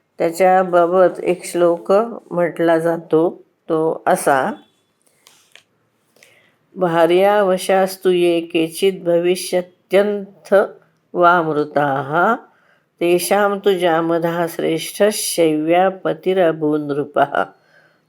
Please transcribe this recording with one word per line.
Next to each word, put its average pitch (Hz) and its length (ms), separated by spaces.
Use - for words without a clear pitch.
त्याच्याबाबत 180 1040
एक 180 220
श्लोक 175 460
म्हटला 170 460
जातो, 165 680
तो 160 460
असा, 160 460
"भार्यावशास्तु 190 1300
ये 175 320
केचित् 170 640
भविष्यत्यन्थ 185 1500
वा 175 280
मृताः, 147 920
तेषां 196 580
तु 202 120
जामधः 170 800
श्रेष्ठ 160 600
शैव्या 170 800
पतिरभून् 160 1000
नृपः." 143 560